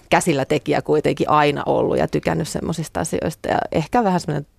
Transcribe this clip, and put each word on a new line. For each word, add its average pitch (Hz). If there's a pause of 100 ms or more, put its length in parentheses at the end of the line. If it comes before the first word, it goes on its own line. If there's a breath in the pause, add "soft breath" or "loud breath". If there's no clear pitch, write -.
käsillä 147
tekijä 147
kuitenkin 147
aina 147
ollut 135
ja 156
tykännyt 165
semmosista -
asioista. -
Ja - (140)
ehkä 196
vähän 185
semmonen 147 (120)